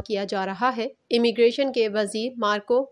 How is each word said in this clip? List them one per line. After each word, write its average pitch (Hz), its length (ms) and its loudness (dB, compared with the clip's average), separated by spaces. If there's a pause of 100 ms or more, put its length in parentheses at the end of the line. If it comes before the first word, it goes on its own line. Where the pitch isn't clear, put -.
किया 196 180 -4
जा 190 200 -4
रहा 196 240 -2
है। 233 200 -4 (220)
इमिग्रेशन 233 600 2
के 233 180 2
वजीर 214 500 -2
मार्को 208 400 2 (120)